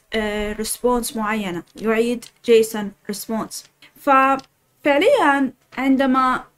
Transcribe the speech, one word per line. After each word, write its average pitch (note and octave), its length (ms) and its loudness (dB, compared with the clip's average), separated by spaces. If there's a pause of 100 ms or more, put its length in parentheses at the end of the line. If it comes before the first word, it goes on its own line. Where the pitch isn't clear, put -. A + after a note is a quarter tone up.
(140)
آه، G#3 400 -4
response A#3 640 -4
معينة، G#3 480 -6 (120)
يعيد A#3 500 -2 (200)
جيسون A3 460 2 (200)
response. - 440 -8 (440)
ففعليًا C#4+ 1500 2 (240)
عندما C4 680 2 (140)